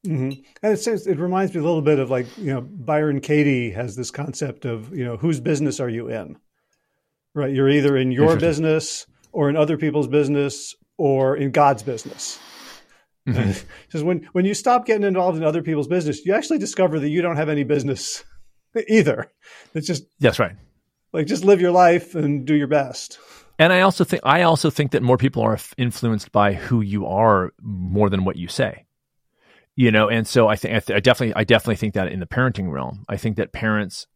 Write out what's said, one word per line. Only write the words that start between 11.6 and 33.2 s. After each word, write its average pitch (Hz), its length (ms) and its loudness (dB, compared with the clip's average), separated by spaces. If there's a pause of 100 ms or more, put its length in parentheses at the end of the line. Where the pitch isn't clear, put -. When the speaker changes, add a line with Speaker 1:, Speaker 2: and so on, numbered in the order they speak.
Speaker 1:
business. - 560 -10 (880)
Speaker 2:
Mm-hmm. 110 260 0 (240)
Speaker 1:
<laughs> - 140 -20
'Cause 151 140 -6
when, 180 280 -2
when 180 120 0
you 196 80 2
stop 247 320 0
getting 214 200 0
involved 180 340 0
in 160 60 -4
other 160 180 0
people's 147 260 -2
business, 160 380 -2
you 190 80 2
actually 311 240 0
discover 180 420 0
that 143 80 -2
you 165 140 0
don't 170 140 -2
have 151 120 -2
any 147 160 0
business 135 580 -2 (520)
<laughs> 226 140 -4
either. 170 440 2 (400)
It's 156 140 -6
just 156 180 -4 (160)
Speaker 2:
That's 120 180 4
right. 95 180 0 (580)
Speaker 1:
like, 156 120 0
just 185 180 -4
live 190 180 6
your 175 100 2
life 175 420 4
and 147 320 -2
do 151 80 2
your 147 120 2
best. 135 520 -4 (400)
Speaker 2:
And 165 140 6
I 180 80 4
also 185 240 4
think, - 220 -4
I 156 160 4
also 165 260 4
think 143 220 -2
that 143 120 0
more 127 140 4
people 123 260 0
are 110 120 0
f-, - 240 -12
influenced 117 540 -4
by 104 200 4
who 110 300 -2
you 101 240 -2
are 98 560 2
more 98 480 -2
than 95 140 0
what 92 120 -2
you 85 120 -10
say, - 360 -4 (920)
you 120 160 6
know? 107 160 4
And 113 180 0
so 113 220 4
I 107 80 2
think, 95 180 -6
I, 110 60 2
th-, 104 160 -4
I 104 40 0
definitely, 120 360 2
I 107 80 0
definitely 110 320 2
think 107 180 -4
that 92 140 -2
in - 100 -8
the 87 80 -8
parenting 117 420 -2
realm, 69 400 -10
I 101 80 -6
think 107 200 -4